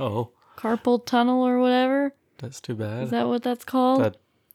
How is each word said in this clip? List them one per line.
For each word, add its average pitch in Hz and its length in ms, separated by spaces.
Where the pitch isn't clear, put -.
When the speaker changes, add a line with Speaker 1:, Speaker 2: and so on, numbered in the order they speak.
Speaker 1:
Oh. 117 300
Speaker 2:
Carpal 240 500
tunnel 247 400
or 247 140
whatever. 254 540
Speaker 1:
That's 131 220
too 127 140
bad. 110 300
Speaker 2:
Is - 60
that 240 180
what 240 160
that's 247 200
called? 262 380
Speaker 1:
That - 140